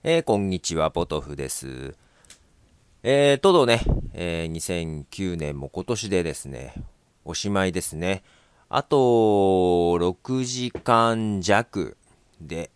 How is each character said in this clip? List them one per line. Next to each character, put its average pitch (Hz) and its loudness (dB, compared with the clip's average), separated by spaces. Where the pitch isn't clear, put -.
え 165 2
ー、 160 0
こ 107 2
ん 98 0
に 92 -2
ち - -4
は、 78 2
ポ 85 -2
ト 76 -4
フ 69 -12
で 67 -8
す。 65 -10
え 143 4
ー、 139 0
と 190 6
う - 6
と 165 6
う 123 4
ね、 117 4
え 85 -4
ー、 - -4
二 80 -6
千 80 -6
九 92 -4
年 73 -6
も 69 -10
今 - -8
年 113 -6
で 92 2
で 80 -4
す - -14
ね、 65 -14
お 82 -10
し - -4
ま 95 2
い 92 0
で 87 -4
す - -10
ね。 92 -4
あ 135 -2
と、 98 4
六 107 -2
時 123 -6
間 113 0
弱 98 0
で 82 -10